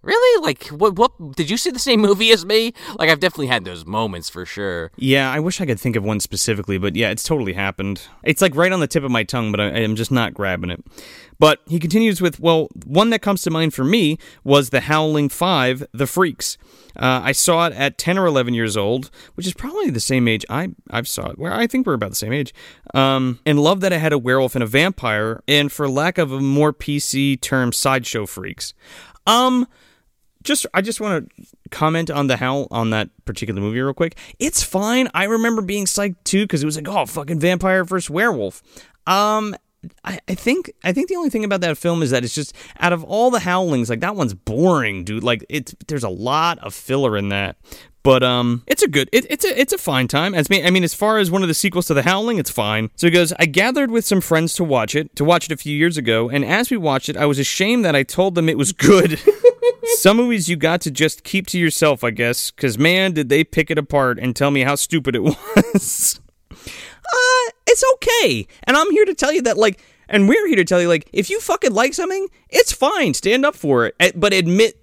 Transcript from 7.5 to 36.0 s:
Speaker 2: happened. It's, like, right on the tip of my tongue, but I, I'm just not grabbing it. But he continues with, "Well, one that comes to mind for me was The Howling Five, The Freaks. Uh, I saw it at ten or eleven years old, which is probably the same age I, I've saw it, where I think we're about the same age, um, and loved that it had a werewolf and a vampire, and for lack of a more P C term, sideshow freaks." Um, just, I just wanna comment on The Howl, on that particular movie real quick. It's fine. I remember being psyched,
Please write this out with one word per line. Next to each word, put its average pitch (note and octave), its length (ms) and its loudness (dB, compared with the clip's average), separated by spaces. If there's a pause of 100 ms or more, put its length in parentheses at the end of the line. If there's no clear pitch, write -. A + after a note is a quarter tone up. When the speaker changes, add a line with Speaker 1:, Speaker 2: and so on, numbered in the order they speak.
Speaker 2:
happened. G2 460 -6 (220)
It's, - 180 0
like, F3 140 2
right F3 180 2
on F#3 80 -2
the D3 60 0
tip C#3+ 180 -2
of C3 60 -4
my A2+ 140 0
tongue, A#2 260 -4
but G#2 100 -2
I, G#2 80 0
I'm A2 280 -2
just A2+ 160 -4
not A#2 200 0
grabbing F2+ 380 -4
it. - 140 -10 (540)
But D3+ 280 6
he E3+ 120 -4
continues F#3 440 2
with, E3+ 180 -2
"Well, D#3+ 280 2 (180)
one G3+ 240 2
that A3+ 100 0
comes G3 220 -2
to F3 80 -2
mind D#3+ 240 0
for C3 100 -2
me E3 320 2 (260)
was C3+ 280 4
The C3 100 0
Howling D3+ 480 0
Five, C3+ 640 -2
The B2+ 140 -2
Freaks. - 500 -2 (380)
Uh, B2+ 300 0
I C#3 80 0
saw E3+ 340 2
it D3 80 -4
at C#3 240 -4
ten F3+ 180 -2
or F#3+ 80 0
eleven B2+ 300 2
years A2+ 200 -2
old, A2 360 -2 (240)
which F3+ 120 -8
is F3+ 60 -4
probably E4 380 -4
the A#2 100 -4
same B2+ 280 0
age A2 200 -2
I, D#3 200 -6 (200)
I've A#2 200 -6
saw - 220 -8
it, - 80 -16
where E3+ 140 -8
I A#3 140 -2
think C4 200 -2
we're F3 60 0
about G#2+ 160 -2
the G2+ 80 -10
same G#2+ 160 -4
age, D3 220 -6 (400)
um, C3 500 2
and D3+ 180 2
loved F#3 200 2
that F#3 100 0
it E3 80 -2
had D#3 140 0
a C#3+ 40 0
werewolf B2+ 360 0
and B2+ 100 0
a - 20 -4
vampire, A2+ 800 0
and C#3+ 240 2
for C#3+ 200 -4
lack D3+ 260 -2
of D3+ 160 -2
a C3+ 80 -6
more C#3+ 320 2
P C#3+ 260 -4
C C#3 380 -2
term, B2+ 340 -2
sideshow B2 540 -2
freaks." - 480 -12 (540)
Um, B3 420 2 (720)
just, - 300 -2
I F#3 80 2
just G#3+ 220 -6
wanna F#3+ 240 -2 (440)
comment E3 400 0
on C#3+ 180 -2
The B2+ 100 0
Howl, C3 320 -2
on A2+ 200 -2
that G#2+ 200 -2 (160)
particular G2 340 -6
movie G#2+ 220 -2
real C3+ 100 -2
quick. E3 240 -4 (220)
It's - 240 -2
fine. A3+ 500 0
I F#3 120 -2
remember A3+ 360 0
being G3+ 240 -4
psyched, G3+ 400 -2